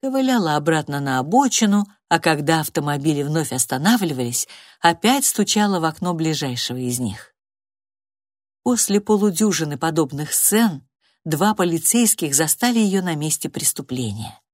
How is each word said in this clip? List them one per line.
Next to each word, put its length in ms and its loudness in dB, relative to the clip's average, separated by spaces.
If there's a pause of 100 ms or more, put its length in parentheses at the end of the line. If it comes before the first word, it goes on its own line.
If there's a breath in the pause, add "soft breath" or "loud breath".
Ковыляла 540 0
обратно 420 0
на 200 -2
обочину, 680 2 (220 soft breath)
а 100 2
когда 420 0
автомобили 640 -2
вновь 300 -2
останавливались, 960 -2 (320 loud breath)
опять 440 2
стучала 540 0
в 60 -2
окно 280 -2
ближайшего 640 -2
из 220 -4
них. 380 -8 (1300)
После 360 2
полудюжины 800 0
подобных 540 -2
сцен 500 2 (420)
два 300 0
полицейских 800 0
застали 460 2
её 200 2
на 140 -2
месте 340 -4
преступления. 920 -6 (140)